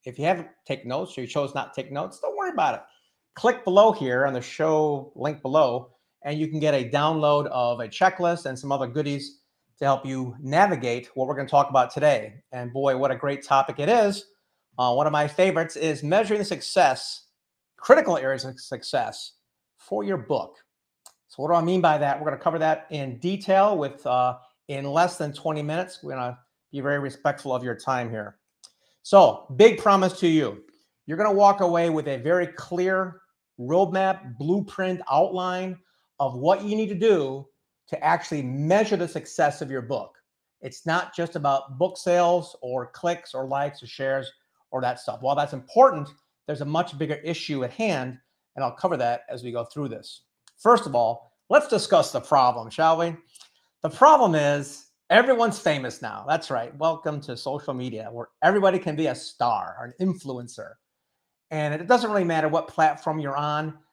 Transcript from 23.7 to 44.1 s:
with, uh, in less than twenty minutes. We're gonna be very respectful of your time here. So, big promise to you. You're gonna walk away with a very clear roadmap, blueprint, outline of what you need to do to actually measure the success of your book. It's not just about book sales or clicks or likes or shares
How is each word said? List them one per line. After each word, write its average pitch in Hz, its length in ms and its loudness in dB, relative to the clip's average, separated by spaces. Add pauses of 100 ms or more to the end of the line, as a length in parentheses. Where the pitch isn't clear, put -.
with, 143 300 -6
uh, 127 300 0 (320)
in 139 160 -6
less 165 320 0
than 147 160 -6
twenty 151 280 -6
minutes. 160 400 -6
We're 143 120 -12
gonna 123 260 -8 (320)
be 143 80 -10
very 143 200 -2
respectful 139 540 -4
of 123 120 -4
your 120 100 -6
time 123 340 -4
here. 104 300 -10 (640)
So, 180 420 8 (120)
big 220 200 8
promise 190 440 4
to 180 60 2
you. 135 360 2 (420)
You're 160 120 -8
gonna 208 160 2
walk 196 260 6
away 170 300 2
with 156 180 -2
a 139 100 -2
very 170 300 0
clear 185 720 -4 (400)
roadmap, 180 800 0
blueprint, 185 640 -2 (100)
outline 180 680 0 (400)
of 135 200 -4
what 180 260 2
you 208 140 -2
need 214 120 0
to 202 60 -6
do 156 500 2 (440)
to - 120 -8
actually 156 400 -2
measure 156 540 0
the 170 120 -2
success 156 540 -4
of 143 80 -10
your 135 120 -6
book. 113 360 -8 (440)
It's - 240 -16
not 165 280 -2
just 170 220 -6
about 139 420 -2
book 180 200 -2
sales 175 640 0
or 123 260 -6
clicks - 460 -6
or 131 120 -6
likes 143 380 -6
or 120 40 -20
shares 135 440 -6 (400)